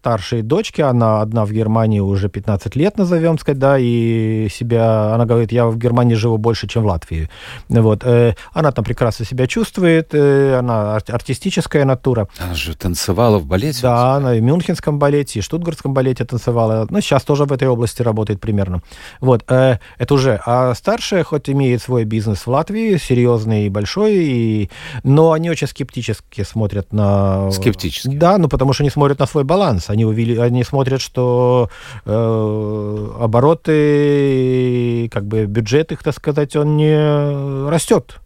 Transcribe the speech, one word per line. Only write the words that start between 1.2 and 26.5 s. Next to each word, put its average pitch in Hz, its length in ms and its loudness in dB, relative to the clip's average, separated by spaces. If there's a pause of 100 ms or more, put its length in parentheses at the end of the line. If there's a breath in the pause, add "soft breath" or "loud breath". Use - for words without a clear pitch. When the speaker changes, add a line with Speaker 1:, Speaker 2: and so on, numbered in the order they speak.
Speaker 1:
одна 110 220 0
в 104 80 -2
Германии 110 480 2
уже 98 300 0
пятнадцать 101 480 -4
лет, 185 200 0
назовем, 170 400 2
сказать, 143 220 -4
да, 135 180 4
и 113 720 0
себя, 113 640 2
она 117 120 2
говорит: 117 260 2
«Я 120 160 2
в 113 100 -2
Германии 117 380 2
живу 113 220 0
больше, 107 300 0
чем 113 160 -2
в - 20 0
Латвии». 82 440 -4 (380 loud breath)
Вот, 110 380 2
э, 120 280 4 (200 loud breath)
она 156 180 2
там 113 140 -2
прекрасно 117 400 -2
себя 127 200 -2
чувствует, 170 680 0
э, 139 440 4
она 113 380 0
ар-, 107 140 -2
артистическая 147 760 -2
натура. 127 460 0 (100)
Speaker 2:
Она 87 140 -6
же 82 240 -6
танцевала 101 640 0
в 82 60 -4
балете 110 340 -2
у - 20 -6
Speaker 1:
Да, 123 160 2
Speaker 2:
себя. 123 160 2
Speaker 1:
она 135 220 0
и 113 40 0
в 110 40 0
мюнхенском 151 560 0
балете, 143 400 0
и - 20 -4
в - 40 -6
штутгартском 160 480 -6
балете 131 300 0
танцевала. 113 680 0
Ну, 202 120 0
сейчас 139 240 0
тоже 143 180 2
в 139 80 -2
этой 135 160 0
области 117 340 -2
работает 107 380 -2
примерно. 98 420 -2 (380 loud breath)
Вот, 127 300 2
э, 131 300 4 (180 loud breath)
это 127 160 -2
уже. 131 320 2
А 123 300 0
старшая, 196 500 -2
хоть - 240 -6
имеет 135 320 0
свой 123 240 -2
бизнес 107 420 -4
в - 20 -6
Латвии, 202 480 0
серьезный 113 680 2
и 101 40 -2
большой, 107 460 -2
и... 117 540 0 (340 loud breath)
но 156 300 4
они 165 160 -2
очень 151 180 -4
скептически - 760 -8
смотрят 101 500 -4